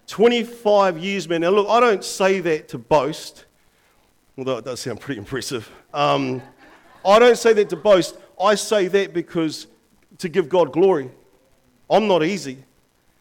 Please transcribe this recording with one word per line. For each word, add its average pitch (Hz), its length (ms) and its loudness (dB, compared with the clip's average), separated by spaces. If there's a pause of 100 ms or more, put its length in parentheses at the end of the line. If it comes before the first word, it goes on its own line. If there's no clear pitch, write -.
Twenty-five 208 880 0
years, 185 320 -6
man. 165 140 -2
Now, 170 80 2
look, 208 180 2
I 220 120 2
don't 214 220 2
say 190 380 -2
that 160 280 -4
to 143 100 -12
boast, 147 680 -2 (920)
although 131 180 -4
it 113 80 -12
does 127 160 -12
sound 117 200 -10
pretty 135 180 -10
impressive. 113 520 -10 (220)
Um, 139 480 -2 (640)
I 196 140 6
don't 233 180 6
say 226 160 2
that 208 160 2
to 175 80 -6
boast. 185 400 2 (240)
I 202 140 2
say 202 340 -2
that 185 240 -2
because 165 540 -6 (520)
to 185 100 -8
give 160 200 -2
God 160 240 0
glory. 160 380 2 (800)
I'm 202 160 2
not 180 160 2
easy. 151 360 -6 (640)